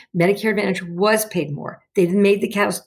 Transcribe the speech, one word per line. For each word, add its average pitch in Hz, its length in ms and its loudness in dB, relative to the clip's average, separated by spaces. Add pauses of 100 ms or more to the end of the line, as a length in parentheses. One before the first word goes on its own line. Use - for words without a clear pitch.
(180)
Medicare 196 300 2
Advantage 196 340 -2
was 202 440 0
paid 147 260 -4
more. - 300 -10 (120)
They 185 120 4
made 202 340 4
the 214 80 -2
ca-, 202 240 -2 (140)